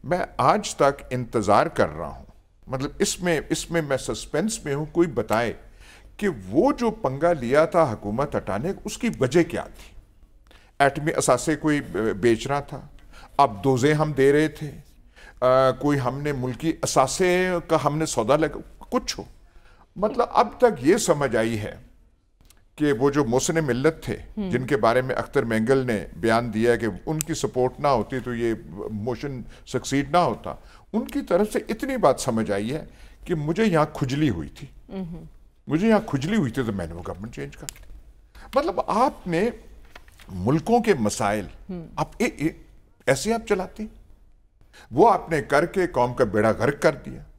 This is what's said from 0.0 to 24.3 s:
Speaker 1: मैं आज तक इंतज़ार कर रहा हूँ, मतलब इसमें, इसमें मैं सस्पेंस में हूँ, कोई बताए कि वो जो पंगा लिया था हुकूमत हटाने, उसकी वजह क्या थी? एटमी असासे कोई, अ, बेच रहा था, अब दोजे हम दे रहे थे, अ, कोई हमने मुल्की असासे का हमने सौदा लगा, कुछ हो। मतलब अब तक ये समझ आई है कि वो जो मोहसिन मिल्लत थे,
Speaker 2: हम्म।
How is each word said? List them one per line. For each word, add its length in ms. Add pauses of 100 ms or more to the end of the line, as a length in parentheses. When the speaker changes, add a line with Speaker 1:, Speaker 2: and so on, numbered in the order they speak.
Speaker 1:
मैं 240 (120)
आज 340
तक 380
इंतज़ार 560
कर 200
रहा 200
हूँ, 180 (420)
मतलब 320
इसमें, 480
इसमें 340
मैं 140
सस्पेंस 720
में 80
हूँ, 180
कोई 140
बताए 500 (640)
कि 100
वो 440
जो 180
पंगा 420
लिया 340
था 160
हुकूमत 520
हटाने, 400 (120)
उसकी 220
वजह 340
क्या 220
थी? 320 (880)
एटमी 280
असासे 440
कोई, 240
अ, 40 (120)
बेच 500
रहा 140
था, 300 (500)
अब 240
दोजे 280
हम 200
दे 200
रहे 160
थे, 180
अ, 160 (1000)
कोई 140
हमने 360
मुल्की 420 (100)
असासे 760 (100)
का 60
हमने 300
सौदा 300
लगा, 540
कुछ 280
हो। 80 (720)
मतलब 380
अब 240
तक 220
ये 160
समझ 380
आई 200
है 340 (880)
कि 140
वो 180
जो 140
मोहसिन 400
मिल्लत 440
थे, 40
Speaker 2:
हम्म। 380